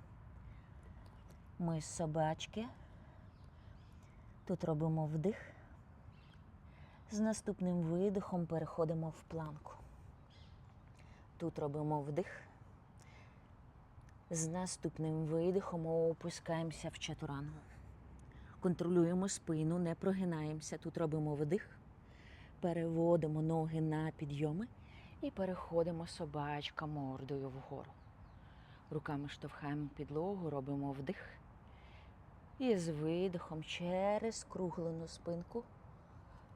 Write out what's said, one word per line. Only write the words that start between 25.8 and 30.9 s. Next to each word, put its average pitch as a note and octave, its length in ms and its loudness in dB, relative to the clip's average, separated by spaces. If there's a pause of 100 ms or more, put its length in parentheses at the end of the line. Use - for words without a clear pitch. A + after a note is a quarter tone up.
собачка D3 800 -2
мордою C3+ 640 -2
вгору. C3+ 400 -8 (1000)
Руками D3 380 -2
штовхаємо D3 680 -2
підлогу, E3 540 0
робимо C#3 420 2